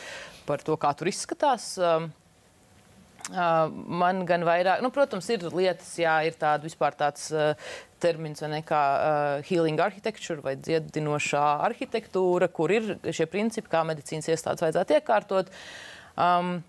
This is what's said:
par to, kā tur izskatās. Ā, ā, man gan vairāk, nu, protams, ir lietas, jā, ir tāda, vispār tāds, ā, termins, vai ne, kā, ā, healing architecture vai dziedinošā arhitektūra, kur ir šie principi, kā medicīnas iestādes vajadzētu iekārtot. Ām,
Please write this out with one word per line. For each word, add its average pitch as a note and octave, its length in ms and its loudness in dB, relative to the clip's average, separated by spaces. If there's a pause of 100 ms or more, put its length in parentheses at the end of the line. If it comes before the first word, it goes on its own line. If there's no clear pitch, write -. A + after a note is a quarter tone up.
(420)
par C#3+ 240 -4
to, D#3 100 0
kā D3 180 0
tur D#3+ 140 -6
izskatās. C4+ 680 -2
Ā, F3 160 2 (1400)
ā, F3 200 0 (200)
man F3+ 580 0
gan E3+ 180 2
vairāk, F3 380 4
nu, B3+ 100 0
protams, C#4 380 0
ir G3+ 160 -2
lietas, F3 500 -2
jā, E3 280 4
ir D#3+ 120 -2
tāda, D3+ 300 0
vispār D3+ 320 -2
tāds, D3 320 -2
ā, D3+ 240 2 (460)
termins, D#3+ 420 -2
vai D3+ 100 -4
ne, D3+ 100 -2
kā, D#3 200 0
ā, C#3 320 4 (300)
healing D#3+ 360 2
architecture F#3+ 640 -4
vai C#3 160 -4
dziedinošā D3+ 880 0 (160)
arhitektūra, F#3 880 0
kur E3+ 240 0
ir A3 300 0
šie D#3+ 260 -2
principi, G#3+ 420 -4
kā E3 140 2
medicīnas D#3 420 -6
iestādes D#3+ 380 0
vajadzētu E3+ 320 2
iekārtot. G3+ 560 0 (600)
Ām, F3+ 440 2 (120)